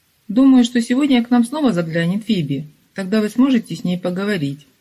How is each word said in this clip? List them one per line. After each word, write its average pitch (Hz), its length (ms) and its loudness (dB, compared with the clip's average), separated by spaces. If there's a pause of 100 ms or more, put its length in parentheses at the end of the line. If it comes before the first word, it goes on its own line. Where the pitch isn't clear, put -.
(280)
"Думаю, 254 360 6
что 240 180 -2
сегодня 254 400 0
к 240 80 -10
нам 240 140 4
снова 277 280 -2
заглянет 170 520 -2
Фиби. 151 420 -2 (280)
Тогда 196 260 -2
вы 208 80 0
сможете 240 480 0
с - 80 -10
ней 180 120 -2
поговорить. 180 720 -6 (140)